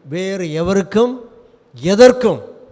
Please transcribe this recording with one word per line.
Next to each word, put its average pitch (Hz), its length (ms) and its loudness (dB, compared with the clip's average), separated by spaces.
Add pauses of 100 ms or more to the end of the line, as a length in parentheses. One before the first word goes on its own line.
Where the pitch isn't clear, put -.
வேறு 185 440 -8
எவருக்கும் 196 600 -2 (680)
எதற்கும் 208 600 4 (300)